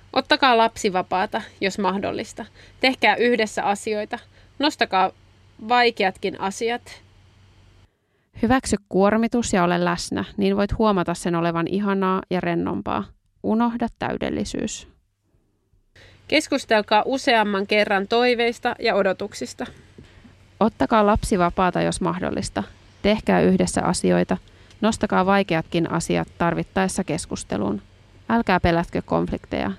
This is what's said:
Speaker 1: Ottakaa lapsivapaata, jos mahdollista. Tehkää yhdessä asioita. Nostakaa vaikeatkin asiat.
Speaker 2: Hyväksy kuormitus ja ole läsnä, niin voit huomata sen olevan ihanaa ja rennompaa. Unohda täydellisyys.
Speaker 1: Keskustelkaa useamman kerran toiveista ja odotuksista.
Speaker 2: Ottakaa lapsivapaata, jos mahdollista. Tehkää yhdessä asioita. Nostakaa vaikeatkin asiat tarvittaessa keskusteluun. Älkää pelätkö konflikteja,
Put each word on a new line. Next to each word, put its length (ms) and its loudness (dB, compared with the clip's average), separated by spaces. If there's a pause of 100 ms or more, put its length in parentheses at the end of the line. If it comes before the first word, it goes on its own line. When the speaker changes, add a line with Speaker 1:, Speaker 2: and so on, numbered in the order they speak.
(120)
Speaker 1:
Ottakaa 440 2
lapsivapaata, 880 0 (180)
jos 180 -2
mahdollista. 640 -4 (360)
Tehkää 360 2
yhdessä 480 0
asioita. 540 -4 (400)
Nostakaa 520 0 (580)
vaikeatkin 720 0
asiat. 600 -6 (1400)
Speaker 2:
Hyväksy 340 2 (120)
kuormitus 640 2
ja 120 2
ole 200 0
läsnä, 400 -4 (120)
niin 200 2
voit 220 0
huomata 360 2
sen 200 -4
olevan 340 -2
ihanaa 640 0
ja 100 -2
rennompaa. 640 -4 (380)
Unohda 460 0 (100)
täydellisyys. 880 -6 (1400)
Speaker 1:
Keskustelkaa 760 2
useamman 600 0
kerran 420 2
toiveista 720 0
ja 160 0
odotuksista. 720 -2 (960)
Speaker 2:
Ottakaa 460 2
lapsivapaata, 760 2
jos 180 -2
mahdollista. 640 -4 (400)
Tehkää 380 2
yhdessä 420 2
asioita. 540 0 (440)
Nostakaa 460 0
vaikeatkin 640 0
asiat 380 -2 (100)
tarvittaessa 680 -2
keskusteluun. 800 -6 (460)
Älkää 320 2
pelätkö 460 0
konflikteja, 720 -4